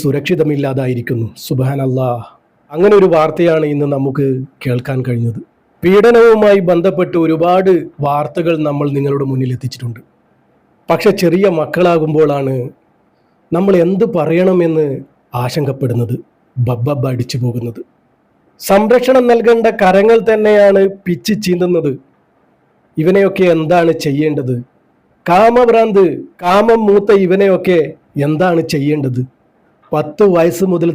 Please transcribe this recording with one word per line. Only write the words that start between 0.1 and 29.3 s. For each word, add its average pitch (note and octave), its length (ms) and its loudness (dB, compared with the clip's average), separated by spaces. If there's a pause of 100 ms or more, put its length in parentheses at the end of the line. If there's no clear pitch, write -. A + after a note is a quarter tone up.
സുബ്ഹാനല്ലാഹ്. C3 760 -4 (500)
അങ്ങനെ F#3+ 260 4
ഒരു F#3 140 6
വാർത്തയാണ് D#3+ 580 2
ഇന്ന് C#3+ 220 -2
നമുക്ക് C#3 340 -2 (360)
കേൾക്കാൻ B2+ 440 -4
കഴിഞ്ഞത്. A#2 300 -4 (460)
പീഡനവുമായി G#3+ 760 4 (100)
ബന്ധപ്പെട്ട് F3 540 0
ഒരുപാട് F3 460 0 (360)
വാർത്തകൾ D3 480 -2 (140)
നമ്മൾ D3 280 -4
നിങ്ങളുടെ C#3 360 -2
മുന്നിൽ C3 240 -4
എത്തിച്ചിട്ടുണ്ട്. B2 440 -10 (920)
പക്ഷെ E3+ 220 2 (100)
ചെറിയ F3+ 240 2 (120)
മക്കളാകുമ്പോഴാണ് D3+ 1000 0 (1000)
നമ്മൾ G3 180 0 (100)
എന്ത് F#3+ 220 0 (100)
പറയണമെന്ന് E3 720 0 (560)
ആശങ്കപ്പെടുന്നത്, B2 720 -4 (540)
ബബ്ബബ്ബ B2+ 440 -4
അടിച്ചു A#2+ 300 -6
പോകുന്നത്. A#2 380 -8 (880)
സംരക്ഷണം B3 640 2
നൽകേണ്ട A#3 360 2 (160)
കരങ്ങൾ G3 340 4 (140)
തന്നെയാണ് G#3 520 4 (220)
പിച്ച് F3+ 300 -4 (100)
ചീന്തുന്നത്. F3 480 -2 (1080)
ഇവനെയൊക്കെ F#3+ 420 2 (120)
എന്താണ് E3 360 2 (140)
ചെയ്യേണ്ടത്? C#3+ 480 -2 (760)
കാമഭ്രാന്ത്, A3+ 760 4 (400)
കാമം A3 440 2
മൂത്ത G3+ 220 2 (160)
ഇവനെയൊക്കെ F#3 520 2 (500)
എന്താണ് E3 340 0 (120)
ചെയ്യേണ്ടത്? C#3 480 -2 (680)